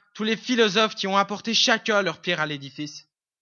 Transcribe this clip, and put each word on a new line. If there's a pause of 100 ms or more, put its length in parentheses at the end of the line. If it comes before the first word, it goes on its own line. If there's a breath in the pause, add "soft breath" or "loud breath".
(140)
tous
les
philosophes
qui
ont
apporté
chacun
leur
pierre
à
l'édifice. (340)